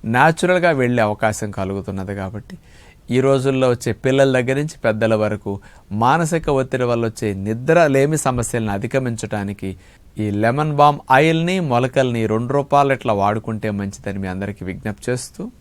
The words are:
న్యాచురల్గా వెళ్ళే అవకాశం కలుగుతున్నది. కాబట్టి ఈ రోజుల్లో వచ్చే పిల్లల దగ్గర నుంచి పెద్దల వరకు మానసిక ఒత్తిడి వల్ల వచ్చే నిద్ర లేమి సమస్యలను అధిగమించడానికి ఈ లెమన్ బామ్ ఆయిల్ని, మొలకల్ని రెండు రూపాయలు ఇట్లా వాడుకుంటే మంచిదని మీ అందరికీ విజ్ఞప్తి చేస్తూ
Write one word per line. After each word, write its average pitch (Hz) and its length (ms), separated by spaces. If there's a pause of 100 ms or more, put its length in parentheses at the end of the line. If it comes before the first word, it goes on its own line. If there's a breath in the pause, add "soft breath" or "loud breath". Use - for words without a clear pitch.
న్యాచురల్గా 165 640
వెళ్ళే 123 320
అవకాశం 107 480
కలుగుతున్నది. 95 640
కాబట్టి 101 420 (540 soft breath)
ఈ 123 80
రోజుల్లో 131 500
వచ్చే 120 240
పిల్లల 131 480
దగ్గర 131 140
నుంచి 147 300
పెద్దల 110 300
వరకు 104 440 (320 loud breath)
మానసిక 156 580
ఒత్తిడి 131 340
వల్ల 117 220
వచ్చే 110 280
నిద్ర 123 540
లేమి 143 300
సమస్యలను 120 540
అధిగమించడానికి 104 1040 (400 soft breath)
ఈ 107 140
లెమన్ 120 420
బామ్ 143 260 (120)
ఆయిల్ని, 165 480
మొలకల్ని 123 680
రెండు 117 280
రూపాయలు 139 400
ఇట్లా 113 200
వాడుకుంటే 107 560
మంచిదని 101 500
మీ 95 80
అందరికీ 95 380
విజ్ఞప్తి 101 460
చేస్తూ 185 500